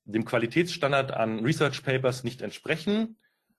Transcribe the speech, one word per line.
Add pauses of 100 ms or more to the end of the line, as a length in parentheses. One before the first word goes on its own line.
dem
Qualitätsstandard
an
Research
Papers
nicht
entsprechen. (420)